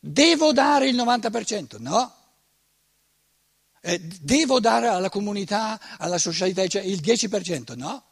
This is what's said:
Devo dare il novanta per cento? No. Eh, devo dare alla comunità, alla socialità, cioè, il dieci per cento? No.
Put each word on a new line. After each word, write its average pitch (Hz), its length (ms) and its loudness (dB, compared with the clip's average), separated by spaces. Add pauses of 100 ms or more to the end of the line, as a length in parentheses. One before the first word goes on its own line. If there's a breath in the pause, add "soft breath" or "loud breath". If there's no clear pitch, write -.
Devo 302 520 4
dare 269 360 4
il 254 60 0
novanta 240 360 0
per 226 140 -6
cento? 160 360 -8
No. 196 340 -2 (1700)
Eh, 175 200 -2
devo 220 600 0
dare 226 280 4
alla 185 220 0
comunità, 208 880 -4
alla 170 200 -2
socialità, 180 480 0
cioè, 196 160 -2
il 185 180 -4
dieci 220 280 0
per 202 140 -2
cento? 131 320 -6
No. 160 380 -10